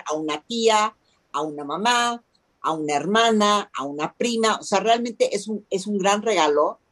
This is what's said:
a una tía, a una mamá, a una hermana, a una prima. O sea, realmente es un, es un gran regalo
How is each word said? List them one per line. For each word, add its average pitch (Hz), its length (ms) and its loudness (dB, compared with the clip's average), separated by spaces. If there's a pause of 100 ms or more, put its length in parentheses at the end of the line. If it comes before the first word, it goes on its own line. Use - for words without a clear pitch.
a 151 40 -4
una 156 280 -4
tía, 220 540 2 (380)
a 143 80 -4
una 151 220 -8
mamá, 240 600 0 (380)
a 147 100 -2
una 151 240 -2
hermana, 208 840 2
a 135 60 -6
una 143 300 -6
prima. 226 460 0
O - 40 -16
sea, 196 160 0
realmente 233 560 0
es 202 120 -8
un, 214 220 -8
es 190 160 -4
un 208 140 -2
gran 202 240 2
regalo 165 560 2 (120)